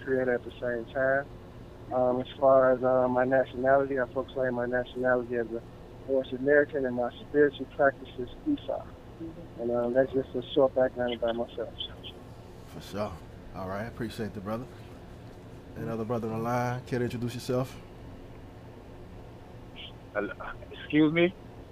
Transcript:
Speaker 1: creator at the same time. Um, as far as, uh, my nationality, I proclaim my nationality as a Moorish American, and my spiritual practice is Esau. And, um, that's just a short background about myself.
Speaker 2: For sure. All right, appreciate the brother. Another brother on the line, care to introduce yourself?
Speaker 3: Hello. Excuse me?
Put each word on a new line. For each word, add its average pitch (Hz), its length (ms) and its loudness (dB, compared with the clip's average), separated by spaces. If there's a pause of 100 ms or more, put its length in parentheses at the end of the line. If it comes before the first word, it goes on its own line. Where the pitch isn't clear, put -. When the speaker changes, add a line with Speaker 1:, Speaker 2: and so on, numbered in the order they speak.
Speaker 1:
creator 127 300 2
at 120 100 -2
the 117 60 -10 (100)
same 120 340 -4
time. 135 300 2 (680)
Um, 127 280 4
as 123 60 -2 (140)
far 135 320 10
as, 127 100 2
uh, 127 260 6
my 127 160 4
nationality, 131 760 4
I 123 60 2
proclaim 127 480 -2
my 120 120 0
nationality 123 720 0
as 117 120 0
a 117 120 -4 (480)
Moorish 131 240 2
American, 143 540 4
and 123 100 0
my 120 140 0 (180)
spiritual 147 380 6 (100)
practice 139 320 4 (100)
is 120 100 -4 (220)
Esau. - 320 0 (800)
And, 117 100 0
um, 120 240 2
that's 131 180 6
just 131 220 0
a 123 80 -2 (120)
short 135 200 6
background 127 400 2
about 117 220 0
myself. 117 320 -4 (1080)
Speaker 2:
For 82 60 -12
sure. 98 320 -4 (440)
All 90 120 -6
right, 101 160 -4
appreciate 113 500 -6
the 107 60 -10
brother. 110 240 -4 (1120)
Another 113 280 -4
brother 113 240 -2
on 110 100 -2
the 113 60 -2
line, 123 420 0
care 127 120 -2
to 123 80 0
introduce 120 280 -4
yourself? 127 400 -2 (2500)
Speaker 3:
Hello. 101 180 -2 (400)
Excuse 151 400 4
me? 170 220 6 (380)